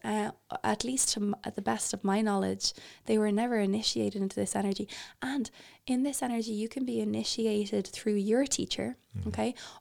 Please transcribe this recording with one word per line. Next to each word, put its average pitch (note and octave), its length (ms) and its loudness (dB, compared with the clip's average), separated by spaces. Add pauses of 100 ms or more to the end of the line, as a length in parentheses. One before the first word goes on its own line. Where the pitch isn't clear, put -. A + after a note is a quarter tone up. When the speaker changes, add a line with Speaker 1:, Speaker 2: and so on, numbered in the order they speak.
Speaker 1:
uh, G#3+ 300 -2 (320)
at G#3+ 180 2
least B3+ 280 0
to G#3+ 100 0
m-, G3+ 240 0
at - 100 -6
the G3+ 80 -6
best A3 320 0
of G3+ 80 -4
my G3 200 4
knowledge, G3 500 2 (320)
they A3 140 4
were G#3+ 120 4
never A3+ 300 2
initiated G#3 600 0
into G3 140 -2
this G3+ 220 0
energy. G3+ 320 0 (340)
And C4 260 -2 (380)
in B3+ 160 2
this C#4 220 0
energy, A#3 260 0
you G#3+ 180 -2
can C4 160 -4
be A#3+ 140 0
initiated G#3 880 0
through - 300 -2
your A3 300 4
teacher, - 500 -2 (200)
Speaker 2:
Mm-hmm. - 120 -4
Speaker 1:
okay, A3 260 0 (260)